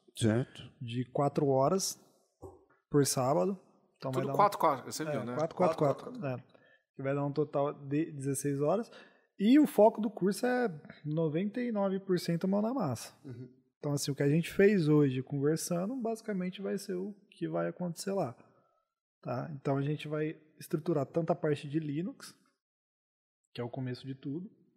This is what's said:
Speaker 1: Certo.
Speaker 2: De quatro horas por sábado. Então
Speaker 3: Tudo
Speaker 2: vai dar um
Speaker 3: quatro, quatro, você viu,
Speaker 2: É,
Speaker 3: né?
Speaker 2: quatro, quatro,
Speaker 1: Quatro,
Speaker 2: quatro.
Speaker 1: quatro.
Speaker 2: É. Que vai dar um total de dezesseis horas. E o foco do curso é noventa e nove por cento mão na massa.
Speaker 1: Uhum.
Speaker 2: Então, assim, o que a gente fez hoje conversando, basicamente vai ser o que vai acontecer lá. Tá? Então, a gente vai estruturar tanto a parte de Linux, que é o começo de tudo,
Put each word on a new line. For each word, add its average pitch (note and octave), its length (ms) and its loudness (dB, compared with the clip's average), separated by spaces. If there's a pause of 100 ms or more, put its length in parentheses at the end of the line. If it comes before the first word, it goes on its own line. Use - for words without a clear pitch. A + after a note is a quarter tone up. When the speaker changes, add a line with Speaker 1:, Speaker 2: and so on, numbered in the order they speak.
(160)
Speaker 1:
Certo. A#2 520 0 (140)
Speaker 2:
De A#2+ 300 -4
quatro D3 340 0
horas C#3 500 2 (960)
por C#3+ 160 4
sábado. E3 500 2 (400)
Então C3+ 140 -10
Speaker 3:
Tudo C3 120 -2
Speaker 2:
vai C3+ 40 -4
dar C3+ 60 -4
um C#3+ 40 -2
Speaker 3:
quatro, G3+ 220 4
quatro, C3 340 2
você D#3 120 -6
viu, D#3 160 -4
Speaker 2:
É, G#2+ 40 -6
Speaker 3:
né? A#2+ 120 -6
Speaker 2:
quatro, D#3 200 -4
quatro, E3 220 2
Speaker 1:
Quatro, C#3+ 280 2
Speaker 2:
quatro. B3+ 140 -12
Speaker 1:
quatro. C3 200 -6
Speaker 2:
É. - 40 -18 (520)
Que C3+ 60 -12
vai C3+ 120 -2
dar C#3+ 100 -2
um C#3+ 80 -4
total D3 400 -2
de C#3+ 380 -4
dezesseis C#3 500 -4
horas. F3+ 300 0 (480)
E A#3+ 220 8
o C#4+ 80 6
foco A3 320 6
do G#3+ 100 -2
curso G3 360 -2
é B3 220 2 (360)
noventa E3 560 0
e A#3+ 100 -2
nove G3 300 0
por F#3+ 180 2
cento E3+ 300 -2
mão G3 120 2
na A3+ 140 0
massa. C#3+ 380 -2 (120)
Speaker 1:
Uhum. B2+ 240 -12 (300)
Speaker 2:
Então, C#3+ 140 -2
assim, C#3+ 180 -2
o C#3 60 -2
que C#3+ 80 2
a C#3+ 40 4
gente D#3+ 240 2
fez G3 360 6
hoje C#3+ 340 4
conversando, D#3+ 720 -2
basicamente G#3+ 680 -6
vai G3 180 -4
ser G3 160 -8
o G3 200 -6 (160)
que - 160 -8
vai E3+ 220 -2
acontecer F3 420 -8
lá. F3 240 -2 (880)
Tá? C#3 320 -6
Então, C#3 220 -2
a C#3 60 -2
gente D3 260 -6
vai D#3 280 -4 (220)
estruturar D3+ 480 -2
tanto E3+ 240 -2
a E3 60 0
parte D3+ 320 -2
de C#3+ 100 -2
Linux, D#3+ 560 -6 (1200)
que - 60 -8
é B2 40 -6
o A#2+ 60 -6
começo B2+ 340 -6
de C3+ 120 -10
tudo, D3+ 340 -10 (260)